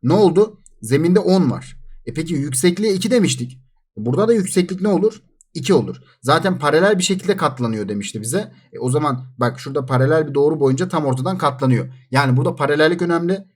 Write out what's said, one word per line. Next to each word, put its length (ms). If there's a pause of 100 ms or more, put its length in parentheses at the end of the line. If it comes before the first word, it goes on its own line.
Ne 100
oldu? 480 (220)
Zeminde 360
on 320
var. 260 (300)
E, 80
peki 200
yüksekliğe 600
iki 160
demiştik. 500 (360)
Burada 320
da 60
yükseklik 460
ne 80
olur? 340 (320)
İki 200
olur. 220 (260)
Zaten 360
paralel 400
bir 40
şekilde 340
katlanıyor 520
demişti 320
bize. 320 (200)
E, 60
o 120
zaman 340 (140)
bak 220
şurada 260
paralel 420
bir 60
doğru 260
boyunca 280
tam 160
ortadan 340
katlanıyor. 500 (220)
Yani 260
burada 180
paralellik 480
önemli. 420 (120)